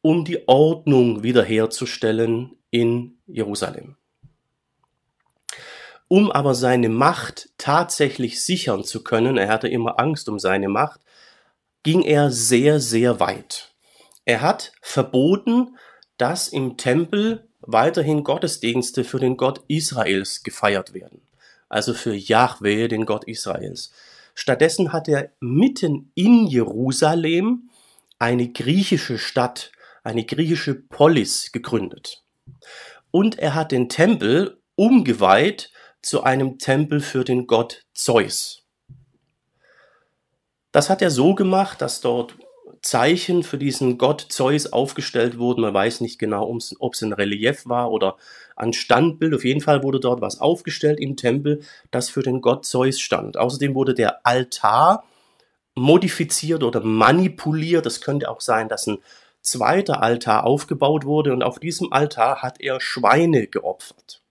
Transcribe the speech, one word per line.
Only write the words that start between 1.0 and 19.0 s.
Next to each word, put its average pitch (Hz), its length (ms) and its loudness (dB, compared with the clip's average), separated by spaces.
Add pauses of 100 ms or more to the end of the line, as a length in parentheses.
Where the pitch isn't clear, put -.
wiederherzustellen 113 1300 0 (180)
in 120 480 -2 (140)
Jerusalem. - 640 -8 (2000)
Um 202 220 6
aber 139 260 2
seine 123 340 2
Macht 135 680 -2
tatsächlich 143 840 -2
sichern 127 400 -4
zu - 200 -10
können, 120 340 0
er 98 100 2
hatte 110 220 -2
immer 113 300 -2
Angst 147 280 -2
um 104 120 -8
seine 98 280 -2
Macht, 120 320 -2 (840)
ging 165 180 2
er 147 300 2
sehr, 127 480 2
sehr 117 400 0
weit. - 540 -6 (520)
Er 117 160 0
hat - 400 -2
verboten, 202 960 0 (400)
dass 156 320 -2
im 131 280 -4
Tempel 202 680 -2 (140)
weiterhin 147 640 0
Gottesdienste 127 800 -2